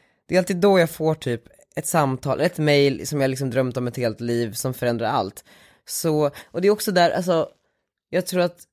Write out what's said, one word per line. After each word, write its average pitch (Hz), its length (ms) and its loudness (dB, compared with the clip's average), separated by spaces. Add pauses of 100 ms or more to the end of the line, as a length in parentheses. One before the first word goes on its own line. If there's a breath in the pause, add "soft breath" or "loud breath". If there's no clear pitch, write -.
(280 soft breath)
Det - 60 -4
är 180 40 6
alltid 185 180 0
då 190 220 4
jag 165 120 4
får 156 240 -2
typ 120 280 -6 (340)
ett - 100 -6
samtal, 139 540 0
ett 156 180 0
mail 143 480 4
som 147 140 -2
jag 135 100 2
liksom 131 200 -4
drömt 127 260 0
om 123 120 -4
ett 120 80 -10
helt 117 240 -4
liv, 117 320 -2
som 123 220 -4
förändrar 117 340 -2
allt. 110 360 -4 (420 soft breath)
Så, 151 440 0 (140 loud breath)
och - 160 -8
det 190 80 4
är 208 40 6
också 208 200 -2
där, 175 180 4
alltså, 170 380 0 (600)
jag 180 160 -2
tror 180 140 -2
att 175 180 -2 (140)